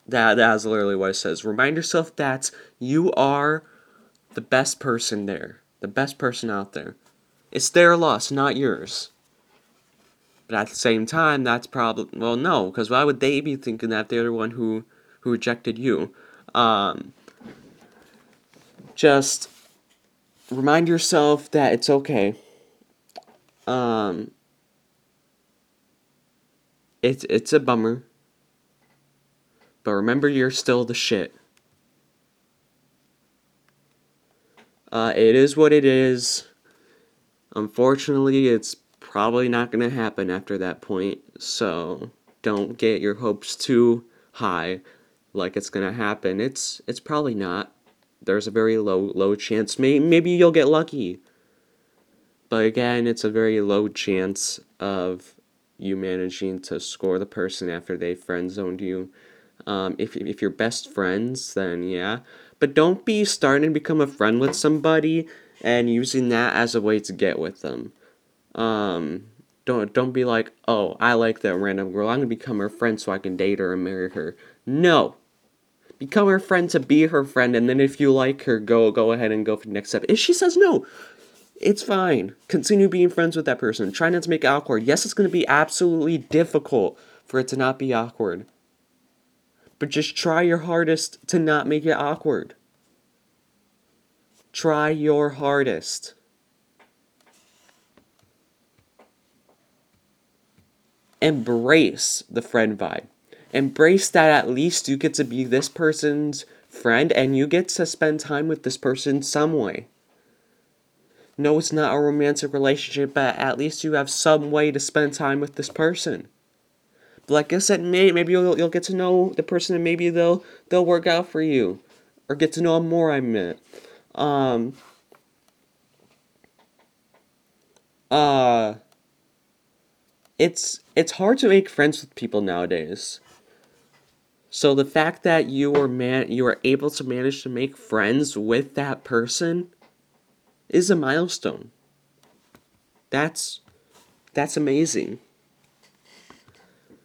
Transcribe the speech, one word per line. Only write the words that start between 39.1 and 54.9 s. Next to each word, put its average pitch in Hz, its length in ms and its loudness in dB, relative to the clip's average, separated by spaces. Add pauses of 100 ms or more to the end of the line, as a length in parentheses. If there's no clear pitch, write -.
not 120 220 -2
gonna 120 200 -2
happen 104 400 -4
after 98 280 -6
that 90 220 -6
point, 95 400 -6 (180)
so 90 720 -6 (320)
don't 107 360 -4
get 110 220 0
your 101 140 -2
hopes 107 420 -6
too 120 480 2 (280)
high, 92 480 -4 (520)
like 92 240 -4
it's 101 140 -8
gonna 98 220 -4
happen. 104 480 -4
It's, - 460 -6
it's 120 140 -8
probably 151 340 -4
not. 98 380 -6 (500)
There's 104 240 0
a 110 40 -8
very 110 280 2
low, 98 360 0
low 98 200 2
chance. 107 440 -2
May-, 135 200 4
maybe 165 320 4
you'll 170 220 6
get 151 160 4
lucky. 143 520 0 (1300)
But 110 160 0
again, 120 420 0
it's 117 180 -2
a 107 60 -2
very 110 300 0
low 101 280 2
chance 95 720 -4 (180)
of 92 560 -6 (440)